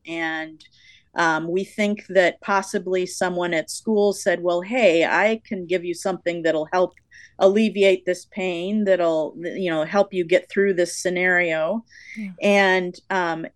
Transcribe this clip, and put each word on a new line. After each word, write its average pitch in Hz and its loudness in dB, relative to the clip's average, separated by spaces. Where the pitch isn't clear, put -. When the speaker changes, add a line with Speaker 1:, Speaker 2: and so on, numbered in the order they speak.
Speaker 1:
And, 160 -8
um, 165 0
we 190 -2
think 208 -4
that 180 2
possibly 185 -2
someone 175 -2
at 156 -4
school 208 0
said, 175 -2
"Well, 175 0
hey, 185 4
I 208 0
can 185 -8
give 175 -2
you 175 -6
something 175 -4
that'll 156 0
help 180 2
alleviate 196 4
this 180 -4
pain, 185 -4
that'll, 165 0
you 175 -4
know, 156 -2
help 196 0
you 180 -2
get 165 2
through 196 2
this 175 -2
scenario." 180 0
Speaker 2:
Yeah. 202 -8
Speaker 1:
And, 185 2
um, 170 -2